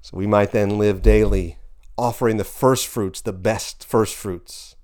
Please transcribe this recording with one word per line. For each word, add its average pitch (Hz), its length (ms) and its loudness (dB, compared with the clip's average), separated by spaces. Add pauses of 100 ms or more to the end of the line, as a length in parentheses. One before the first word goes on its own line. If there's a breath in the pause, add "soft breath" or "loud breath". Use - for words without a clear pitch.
So - 160 -16
we 98 100 -4
might 104 260 4
then 104 260 0
live 104 240 0
daily, 101 560 4 (380)
offering 120 400 0
the 98 80 -2
first - 420 0
fruits, 98 340 -6
the 107 120 -6
best 104 520 -4
first 110 300 0
fruits - 680 -12